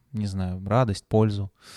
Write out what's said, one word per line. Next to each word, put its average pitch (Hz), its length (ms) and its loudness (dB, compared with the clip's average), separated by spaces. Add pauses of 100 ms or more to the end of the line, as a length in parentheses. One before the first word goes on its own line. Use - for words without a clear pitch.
(120)
не 107 140 -4
знаю, 92 380 -4
радость, 113 440 0
пользу, 104 420 2 (260)